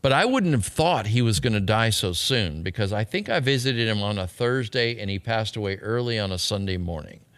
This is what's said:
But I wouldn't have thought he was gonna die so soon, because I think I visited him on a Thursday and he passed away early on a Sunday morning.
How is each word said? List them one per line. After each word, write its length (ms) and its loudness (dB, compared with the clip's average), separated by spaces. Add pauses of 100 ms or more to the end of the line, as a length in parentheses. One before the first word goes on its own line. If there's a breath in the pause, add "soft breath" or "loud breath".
But 100 4
I 120 4
wouldn't 280 4
have 140 2
thought 400 2
he 160 2
was 160 2
gonna 220 2
die 300 2
so 220 0
soon, 520 -2
because 280 -2
I 120 -2
think 240 -4
I 100 2
visited 500 2
him 140 0
on 160 -2
a 80 -2
Thursday 720 -2
and 100 -6
he 120 -2
passed 340 -2
away 220 -4
early 420 -2
on 140 -2
a 60 -4
Sunday 380 -2
morning. 440 -8 (180 loud breath)